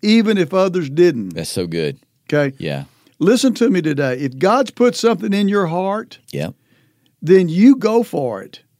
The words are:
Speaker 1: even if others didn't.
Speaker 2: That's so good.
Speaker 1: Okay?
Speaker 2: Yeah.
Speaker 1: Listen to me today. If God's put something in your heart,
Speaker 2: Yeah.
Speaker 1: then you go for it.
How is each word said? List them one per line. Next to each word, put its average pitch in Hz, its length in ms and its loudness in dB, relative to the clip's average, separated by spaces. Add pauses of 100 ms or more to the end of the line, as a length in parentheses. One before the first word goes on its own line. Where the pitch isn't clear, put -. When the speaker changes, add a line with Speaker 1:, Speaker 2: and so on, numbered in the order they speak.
Speaker 1:
even 214 380 2
if 165 160 -4
others 185 340 0
didn't. 139 460 0
Speaker 2:
That's 82 160 -8
so 92 160 -4
good. 80 320 -4 (280)
Speaker 1:
Okay? 143 300 -2
Speaker 2:
Yeah. 71 280 -8 (340)
Speaker 1:
Listen 233 360 2
to 226 140 0
me 180 140 0
today. 139 340 -2
If 131 220 -8
God's 214 320 0
put - 240 0
something 220 360 -2
in 202 160 0
your 196 200 0
heart, 196 500 -6 (140)
Speaker 2:
Yeah. 73 180 -6 (720)
Speaker 1:
then 180 260 4
you 208 280 6
go 233 260 0
for 123 400 -6
it. - 200 -20 (180)